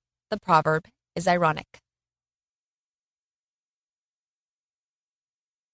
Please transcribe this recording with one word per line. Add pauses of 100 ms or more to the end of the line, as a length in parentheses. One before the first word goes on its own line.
(300)
the
proverb (260)
is
ironic. (4000)